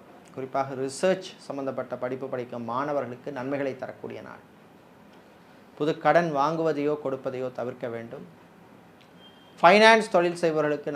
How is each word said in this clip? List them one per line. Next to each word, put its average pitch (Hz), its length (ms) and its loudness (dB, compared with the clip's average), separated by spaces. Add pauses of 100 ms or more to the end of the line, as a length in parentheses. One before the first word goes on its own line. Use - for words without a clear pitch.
(360)
குறிப்பாக 135 440 -4
ரிசர்ச் 185 480 0 (180)
சம்பந்தப்பட்ட 135 480 -6 (100)
படிப்பு 131 280 -4
படிக்கும் 120 400 -6
மாணவர்களுக்கு 131 640 -4
நன்மைகளை 135 440 -4
தரக்கூடிய 113 460 -10
நாள். - 140 -18 (1400)
புது 156 140 2 (120)
கடன் 165 340 4
வாங்குவதையோ 147 560 0 (100)
கொடுப்பதையோ 131 440 -6 (100)
தவிர்க்க 123 360 -8
வேண்டும். 117 300 -12 (1300)
ஃபைனான்ஸ் 214 560 8
தொழில் 175 280 2
செய்பவர்களுக்கு 151 540 0